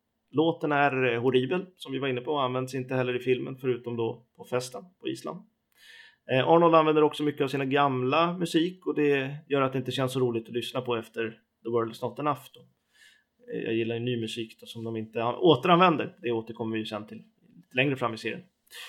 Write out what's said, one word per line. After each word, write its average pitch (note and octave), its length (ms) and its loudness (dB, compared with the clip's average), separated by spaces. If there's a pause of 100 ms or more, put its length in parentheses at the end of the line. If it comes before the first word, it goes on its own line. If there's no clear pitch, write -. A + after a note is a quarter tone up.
(320)
Låten D#3+ 400 0
är, C3 420 2
eh, A#2 80 -2
horribel, C3 440 2 (100)
som - 160 -16
vi C3+ 80 -6
var C3+ 80 -2
inne B2+ 140 -2
på, D#3+ 100 -6
och C#3+ 120 0
används B2+ 320 -2
inte C3 200 -4
heller B2+ 200 0
i B2 40 -4
filmen C3 380 -2
förutom A#2+ 400 -4
då A#2 300 -4 (100)
på - 80 -18
festen B2+ 380 -6 (180)
på B2+ 60 -8
Island. D#3 320 -8 (920)
Eh, C3 160 2
Arnold E3 280 6
använder D#3 280 6
också D3+ 200 0
mycket D3 180 -2
av C3+ 60 2
sina C#3 180 -2
gamla C#3+ 720 2
musik, F3 500 -2
och D3 80 -2
det C#3+ 420 0 (120)
gör C#3 120 0
att C3 120 0
det C3+ 60 -2
inte B2+ 120 -4
känns B2+ 220 -2
så C3+ 60 -2
roligt A#2 280 0
att A2+ 60 -14
lyssna A#2+ 280 -4
på A#2+ 140 -2
efter A2+ 340 -6 (340)
The A#2 60 -8
World A#2 220 0
Is - 100 -14
Not A#2+ 180 -8
Enough C#3+ 220 -2 (120)
då. - 60 -20 (960)
Eh, A#2 100 -6
jag A2+ 100 -4
gillar A2+ 220 -2
ju A2+ 60 -4
ny A#2+ 200 -2
musik A2+ 380 -8
då, A2 60 -20
som A2+ 180 -14
de A2+ 140 -6
inte A2 260 -6
an-, A#2+ 120 -2
återanvänder. E3+ 840 4
Det A#2+ 100 -2
återkommer A2+ 420 -4
vi A2 60 -2
ju G#2+ 60 -6
sen A2 220 -10
till A2 100 -16
lite - 580 -20
längre C3+ 200 2
fram A#2+ 180 -2
i A2 40 -10
serien. A2+ 260 -8 (460)